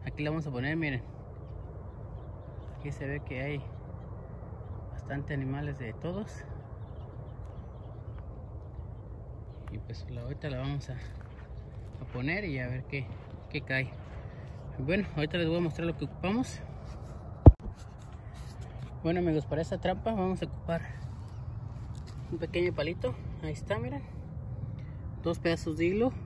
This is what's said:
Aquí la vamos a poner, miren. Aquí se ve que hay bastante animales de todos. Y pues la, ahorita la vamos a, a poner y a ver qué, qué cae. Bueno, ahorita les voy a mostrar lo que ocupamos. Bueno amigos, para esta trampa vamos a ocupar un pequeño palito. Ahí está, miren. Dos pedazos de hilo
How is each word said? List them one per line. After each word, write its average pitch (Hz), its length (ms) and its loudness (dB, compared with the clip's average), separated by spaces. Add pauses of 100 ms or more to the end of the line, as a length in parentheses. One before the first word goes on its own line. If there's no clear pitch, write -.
Aquí - 160 -4
la 147 80 2
vamos 156 160 0
a 151 60 -4
poner, 135 260 0
miren. 143 240 2 (1800)
Aquí 143 140 -4
se 143 160 -2
ve 143 140 0
que 131 200 -4
hay 143 220 0 (1300)
bastante 143 420 -4
animales 139 460 0
de 117 140 -4
todos. 185 380 -4 (3500)
Y 110 80 -4
pues - 320 -6
la, 120 100 -4
ahorita 143 300 -2
la 127 80 0
vamos 139 320 0
a, - 20 -2
a - 1200 -8
poner 160 320 0
y 139 140 0
a 127 80 0
ver 127 160 -2
qué, 135 240 -2 (420)
qué 147 120 -2
cae. 131 300 2 (920)
Bueno, 175 240 4 (120)
ahorita 156 200 2
les 165 120 4
voy 170 80 6
a - 20 6
mostrar 165 280 2
lo 165 100 0
que 151 80 0
ocupamos. 214 560 2 (2500)
Bueno 170 160 6
amigos, 156 260 6
para 147 160 2
esta 175 160 0
trampa 185 360 4
vamos 185 280 4
a 175 40 2
ocupar - 360 0 (1500)
un 170 60 -2
pequeño 175 340 4
palito. 165 420 0 (300)
Ahí 156 80 -2
está, 196 260 0
miren. 254 240 -2 (1200)
Dos 165 180 2
pedazos 165 360 2
de 165 120 6
hilo 220 260 6 (120)